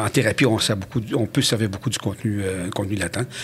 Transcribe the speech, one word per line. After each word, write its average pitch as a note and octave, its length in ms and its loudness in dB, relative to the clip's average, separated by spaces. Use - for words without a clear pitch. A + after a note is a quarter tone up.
en G#2 60 0
thérapie, A2 360 4
on A2 140 4
sert G#2+ 160 0
beaucoup, F#2+ 240 -4
on A2+ 100 2
peut C3+ 160 0
servir A2 260 2
beaucoup G2 220 -4
du - 80 -2
contenu, G2+ 460 -2
euh, F#2 260 -2
contenu G2 240 -2
latent. G2 320 -2